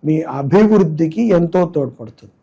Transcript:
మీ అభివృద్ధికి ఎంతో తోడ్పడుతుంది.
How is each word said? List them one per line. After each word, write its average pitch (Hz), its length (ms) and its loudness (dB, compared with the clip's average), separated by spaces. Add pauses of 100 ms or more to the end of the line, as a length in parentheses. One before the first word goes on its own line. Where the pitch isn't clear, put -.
మీ 156 140 -2 (240)
అభివృద్ధికి 165 800 2 (160)
ఎంతో 170 240 0 (140)
తోడ్పడుతుంది. 120 640 -10